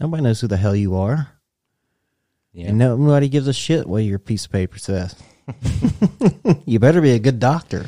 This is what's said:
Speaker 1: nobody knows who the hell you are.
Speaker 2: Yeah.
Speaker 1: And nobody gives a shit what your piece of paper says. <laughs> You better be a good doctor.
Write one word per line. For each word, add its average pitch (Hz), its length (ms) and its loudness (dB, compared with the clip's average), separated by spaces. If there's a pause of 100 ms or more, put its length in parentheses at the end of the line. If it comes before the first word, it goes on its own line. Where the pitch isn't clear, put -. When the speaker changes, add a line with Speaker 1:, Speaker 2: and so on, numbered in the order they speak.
Speaker 1:
nobody 160 220 -4
knows 113 180 2
who 123 60 -2
the 98 100 0
hell 101 180 0
you 98 220 0
are. 131 320 -2 (1200)
Speaker 2:
Yeah. 87 180 -14
Speaker 1:
And 104 80 2
nobody 139 520 2
gives 139 180 -2
a 139 60 0
shit - 340 -2
what 104 160 -2
your 98 160 -2
piece 104 260 -6
of - 60 -20
paper 95 280 -4
says. 90 360 -6 (320)
<laughs> - 1160 -2
You 113 140 0
better 151 220 4
be 143 100 4
a 117 80 4
good 123 200 0
doctor. 131 480 -2